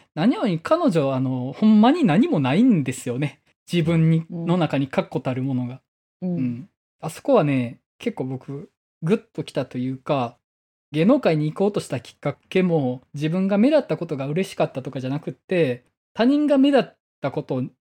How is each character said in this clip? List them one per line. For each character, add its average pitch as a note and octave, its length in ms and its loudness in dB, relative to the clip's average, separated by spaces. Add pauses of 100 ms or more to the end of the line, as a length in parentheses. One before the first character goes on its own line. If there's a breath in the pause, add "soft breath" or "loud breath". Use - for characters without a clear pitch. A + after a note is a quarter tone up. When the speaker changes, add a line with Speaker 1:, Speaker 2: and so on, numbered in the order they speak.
(140 soft breath)
Speaker 1:
何 G#3+ 220 2
よ F#4+ 100 -2
り E3+ 140 -2
彼 D#4+ 300 2
女 D3+ 200 2
は C3+ 80 -2
あ - 20 0
の、 C3 340 -4
ほ - 120 -2
ん G#3+ 160 8
ま A#3+ 100 6
に E4+ 120 2
何 G3+ 240 4
も C4 120 0
な C3 140 2
い G3+ 100 4
ん G#3 200 4
で B2+ 100 -4
す - 160 -8
よ A#2+ 80 -4
ね。 C#3+ 240 -6 (300)
自 F3 120 0
分 D#3+ 260 2
に、 D#3+ 200 2
Speaker 2:
う F3 60 -10
ん。 E3+ 100 -6
Speaker 1:
の F3 120 0
中 D3+ 200 0
に C#3 100 0
確 F#3 220 -4
固 D3+ 120 -6
た C3 120 -6
る B2+ 100 -4
も C3+ 120 -4
の B2 120 -2
が。 B2+ 140 -14 (400)
Speaker 2:
う F#3 60 -6
ん。 F3 100 -4
Speaker 1:
う C3+ 40 -4
ん。 A#2+ 280 -6 (320)
あ D#3+ 80 -8
そ - 140 -14
こ C#4 100 2
は G#3 100 4
ね、 C3 360 -2 (180)
結 - 180 -6
構 C#3 100 -6
僕、 C3 440 -12 (320)
グ E3 140 0
ッ A3 80 -8 (100)
と D#3 100 -8
き - 80 -14
た - 140 -4
と - 120 -12
い B2+ 140 -4
う C3 60 -8
か、 C3 400 -4 (540)
芸 D#3 140 0
能 C4 140 4
界 E3+ 180 2
に D3+ 140 -2
行 - 60 -16
こ G3 100 0
う G#3 40 0
と G3+ 80 -4
し - 80 -8
た C3 120 -6
き - 140 -16
っ - 60 -20
か C#3+ 180 -6 (120)
け F#3+ 140 0
も、 C#3 380 0 (120)
自 D3 160 -4
分 F#3+ 180 -2
が G3+ 100 0
目 A#3 120 4
立 D4+ 120 4
っ - 60 -14
た D#3 100 -2
こ F3 80 -8
と D#3+ 100 -6
が C3+ 120 -6
嬉 E3 220 -4
し - 60 -16
か E3 100 0
っ D3+ 60 -8
た C3 100 -8
と C3+ 100 -12
か C3+ 80 -8
じ B2+ 80 -8
ゃ - 20 -4
な C#3+ 100 -4
く C3 120 -10
っ - 20 -16
て、 D3 520 -2 (280)
他 A3+ 120 0
人 D4 200 2
が C#4+ 120 2
目 C4+ 140 6
立 C#4 100 4
っ - 140 -10 (240)
た - 120 -4
こ D3 120 -6
と C3 200 -4 (220)